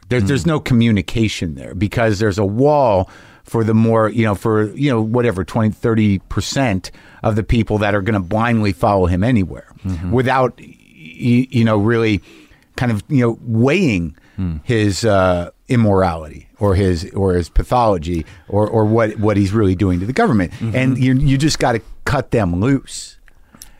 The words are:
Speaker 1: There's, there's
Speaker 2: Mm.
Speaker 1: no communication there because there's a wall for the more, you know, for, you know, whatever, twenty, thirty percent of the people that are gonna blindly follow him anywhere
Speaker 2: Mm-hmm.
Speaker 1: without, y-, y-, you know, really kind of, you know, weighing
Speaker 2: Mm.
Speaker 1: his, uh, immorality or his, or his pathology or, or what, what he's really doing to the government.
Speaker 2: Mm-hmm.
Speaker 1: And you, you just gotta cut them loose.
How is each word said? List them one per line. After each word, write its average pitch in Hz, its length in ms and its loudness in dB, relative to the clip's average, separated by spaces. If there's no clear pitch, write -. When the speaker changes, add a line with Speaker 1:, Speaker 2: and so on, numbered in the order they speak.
Speaker 1:
There's, 123 160 0
there's 139 200 0
Speaker 2:
Mm. 170 40 0
Speaker 1:
no 151 120 0
communication 110 960 0
there 64 180 -14
because 104 460 -2
there's 104 180 0
a 107 80 0
wall 120 640 2
for 117 220 -2
the 107 100 2
more, 113 340 4
you 113 160 0
know, 104 100 0
for, 107 400 0
you 139 160 -2
know, 113 120 0
whatever, 110 420 0
twenty, 110 260 0
thirty 107 480 0
percent 117 600 -2
of 110 140 0
the 110 60 0
people 110 360 0
that 104 160 0
are 104 60 0
gonna 101 200 0
blindly 107 520 0
follow 101 340 0
him 90 160 0
anywhere 101 440 -2
Speaker 2:
Mm-hmm. 90 280 -6
Speaker 1:
without, 131 460 0
y-, - 80 -20
y-, 120 540 0
you 117 140 2
know, 110 120 4
really 110 460 2
kind 123 140 -2
of, 104 180 -4
you 139 120 2
know, 117 220 0
weighing 117 760 0
Speaker 2:
Mm. 85 260 -4
Speaker 1:
his, 107 400 0
uh, 92 460 2
immorality 90 800 0
or 101 160 2
his, 92 380 0
or 95 220 0
his 87 160 -2
pathology 95 720 0
or, 104 180 0
or 110 200 2
what, 110 340 0
what 104 160 0
he's 98 160 2
really 98 240 2
doing 90 240 0
to 98 60 -6
the 127 80 -4
government. 131 400 0
Speaker 2:
Mm-hmm. 113 220 -6
Speaker 1:
And 131 220 0
you, 131 160 2
you 139 240 2
just 147 200 0
gotta 123 240 0
cut 139 240 -2
them 90 300 0
loose. - 580 -4